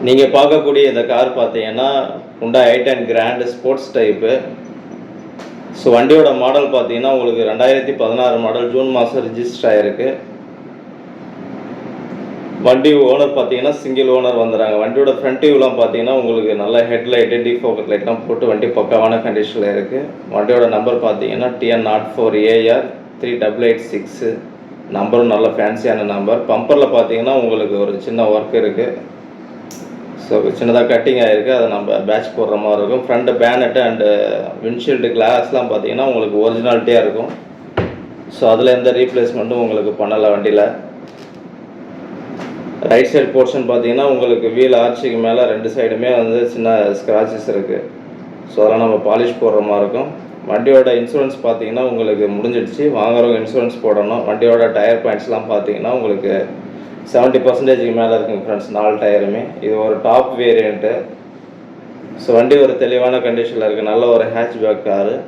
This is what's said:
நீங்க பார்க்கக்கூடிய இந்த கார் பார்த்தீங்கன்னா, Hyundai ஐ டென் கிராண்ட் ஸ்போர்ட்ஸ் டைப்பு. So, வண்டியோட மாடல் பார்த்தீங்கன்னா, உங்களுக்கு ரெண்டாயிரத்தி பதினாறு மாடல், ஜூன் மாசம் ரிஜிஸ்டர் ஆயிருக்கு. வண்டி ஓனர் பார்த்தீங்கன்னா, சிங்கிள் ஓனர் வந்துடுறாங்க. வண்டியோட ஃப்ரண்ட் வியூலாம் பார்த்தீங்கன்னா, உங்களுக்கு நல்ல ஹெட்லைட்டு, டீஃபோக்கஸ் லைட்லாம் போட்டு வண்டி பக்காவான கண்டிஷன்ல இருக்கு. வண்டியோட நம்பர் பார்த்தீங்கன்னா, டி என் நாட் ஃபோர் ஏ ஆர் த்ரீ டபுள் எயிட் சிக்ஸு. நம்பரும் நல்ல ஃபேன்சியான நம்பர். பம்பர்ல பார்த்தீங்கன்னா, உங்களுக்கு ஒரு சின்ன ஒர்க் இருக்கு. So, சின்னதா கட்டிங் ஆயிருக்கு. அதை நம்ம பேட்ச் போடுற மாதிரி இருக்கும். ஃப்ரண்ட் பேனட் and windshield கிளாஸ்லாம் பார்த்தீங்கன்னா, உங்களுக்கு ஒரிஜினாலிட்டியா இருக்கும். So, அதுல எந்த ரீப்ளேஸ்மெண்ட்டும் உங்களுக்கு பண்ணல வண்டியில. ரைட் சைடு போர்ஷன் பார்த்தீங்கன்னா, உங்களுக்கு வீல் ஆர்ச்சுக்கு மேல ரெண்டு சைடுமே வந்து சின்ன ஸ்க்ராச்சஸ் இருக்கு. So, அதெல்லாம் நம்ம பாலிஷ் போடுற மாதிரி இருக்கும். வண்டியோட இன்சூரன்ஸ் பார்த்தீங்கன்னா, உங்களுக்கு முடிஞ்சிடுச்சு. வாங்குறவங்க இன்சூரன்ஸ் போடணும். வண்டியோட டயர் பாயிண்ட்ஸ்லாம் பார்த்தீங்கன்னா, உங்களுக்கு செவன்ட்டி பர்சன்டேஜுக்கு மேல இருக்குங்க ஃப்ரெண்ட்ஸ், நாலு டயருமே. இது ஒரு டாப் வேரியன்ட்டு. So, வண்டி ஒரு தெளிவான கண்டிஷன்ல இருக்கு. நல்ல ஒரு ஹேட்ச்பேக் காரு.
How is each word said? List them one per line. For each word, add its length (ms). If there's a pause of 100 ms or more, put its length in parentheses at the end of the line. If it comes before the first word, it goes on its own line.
நீங்க 180
பார்க்கக்கூடிய 640
இந்த 160
கார் 340
பார்த்தீங்கன்னா, 720 (300)
Hyundai 220
ஐ 200
டென் 240
கிராண்ட் 400
ஸ்போர்ட்ஸ் 520
டைப்பு. 400 (1300)
So, 280
வண்டியோட 380
மாடல் 320
பார்த்தீங்கன்னா, 400
உங்களுக்கு 320
ரெண்டாயிரத்தி 540
பதினாறு 420
மாடல், 340
ஜூன் 180
மாசம் 360
ரிஜிஸ்டர் 380
ஆயிருக்கு. 500 (2500)
வண்டி 320
ஓனர் 440
பார்த்தீங்கன்னா, 320
சிங்கிள் 360
ஓனர் 300
வந்துடுறாங்க. 420
வண்டியோட 360
ஃப்ரண்ட் 300
வியூலாம் 340
பார்த்தீங்கன்னா, 340
உங்களுக்கு 420
நல்ல 280
ஹெட்லைட்டு, 600
டீஃபோக்கஸ் 480
லைட்லாம் 280 (100)
போட்டு 180
வண்டி 200
பக்காவான 500
கண்டிஷன்ல 560
இருக்கு. 280 (340)
வண்டியோட 340
நம்பர் 360
பார்த்தீங்கன்னா, 540
டி 80
என் 160
நாட் 240 (100)
ஃபோர் 180
ஏ 340
ஆர் 160 (360)
த்ரீ 180
டபுள் 340
எயிட் 80 (140)
சிக்ஸு. 400 (580)
நம்பரும் 340
நல்ல 220
ஃபேன்சியான 540
நம்பர். 460
பம்பர்ல 340
பார்த்தீங்கன்னா, 580
உங்களுக்கு 400
ஒரு 200
சின்ன 240
ஒர்க் 300
இருக்கு. 440 (1160)
So, 240
சின்னதா 460
கட்டிங் 320
ஆயிருக்கு. 360
அதை 140
நம்ம 240
பேட்ச் 460
போடுற 200
மாதிரி 280
இருக்கும். 200
ஃப்ரண்ட் 240
பேனட் 560
and 160 (600)
windshield 520
கிளாஸ்லாம் 560
பார்த்தீங்கன்னா, 340
உங்களுக்கு 440
ஒரிஜினாலிட்டியா 500
இருக்கும். 260 (1040)
So, 220
அதுல 200
எந்த 220
ரீப்ளேஸ்மெண்ட்டும் 600
உங்களுக்கு 540
பண்ணல 120
வண்டியில. 520 (2000)
ரைட் 300
சைடு 260
போர்ஷன் 320
பார்த்தீங்கன்னா, 320
உங்களுக்கு 460
வீல் 240
ஆர்ச்சுக்கு 480
மேல 240
ரெண்டு 240
சைடுமே 480
வந்து 320
சின்ன 300
ஸ்க்ராச்சஸ் 680
இருக்கு. 420 (640)
So, 120
அதெல்லாம் 240
நம்ம 260
பாலிஷ் 260
போடுற 240
மாதிரி 100
இருக்கும். 460 (260)
வண்டியோட 540
இன்சூரன்ஸ் 320 (100)
பார்த்தீங்கன்னா, 360
உங்களுக்கு 480
முடிஞ்சிடுச்சு. 540
வாங்குறவங்க 640
இன்சூரன்ஸ் 360
போடணும். 460
வண்டியோட 440
டயர் 320
பாயிண்ட்ஸ்லாம் 480
பார்த்தீங்கன்னா, 380
உங்களுக்கு 560 (640)
செவன்ட்டி 340
பர்சன்டேஜுக்கு 480
மேல 240
இருக்குங்க 300
ஃப்ரெண்ட்ஸ், 220
நாலு 260
டயருமே. 680
இது 200
ஒரு 180
டாப் 380
வேரியன்ட்டு. 500 (1300)
So, 200
வண்டி 200
ஒரு 220
தெளிவான 400
கண்டிஷன்ல 460
இருக்கு. 180
நல்ல 240
ஒரு 180
ஹேட்ச்பேக் 580
காரு. 460